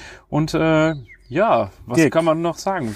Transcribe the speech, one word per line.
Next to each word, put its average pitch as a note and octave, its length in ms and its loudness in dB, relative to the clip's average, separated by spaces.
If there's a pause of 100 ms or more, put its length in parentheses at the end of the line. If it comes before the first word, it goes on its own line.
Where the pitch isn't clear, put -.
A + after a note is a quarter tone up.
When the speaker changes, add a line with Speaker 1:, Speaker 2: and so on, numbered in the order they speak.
(280)
Speaker 1:
Und, D#3 260 -2
äh, D#3+ 400 2 (340)
ja, B2+ 420 0 (160)
was D3+ 100 -6
Speaker 2:
Dirk. D#3 160 4
Speaker 1:
kann E3 120 2
man D#3+ 160 2
noch E3+ 180 -4
sagen? D#3 360 -6